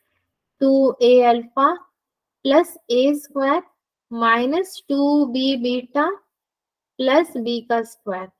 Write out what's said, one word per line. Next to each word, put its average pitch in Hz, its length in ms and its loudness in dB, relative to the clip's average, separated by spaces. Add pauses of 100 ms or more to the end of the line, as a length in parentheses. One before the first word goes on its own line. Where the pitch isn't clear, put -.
(600)
टू 269 100 2 (320)
A 240 100 6 (200)
alpha 240 360 -2 (760)
plus 294 320 2 (140)
A 254 240 2
square 294 480 -4 (480)
minus 240 800 -2
two 285 380 0
B 262 380 -2
beta 247 440 -4 (920)
plus 269 380 0 (100)
b 240 220 -4
का 233 140 0
square, 190 460 -12 (120)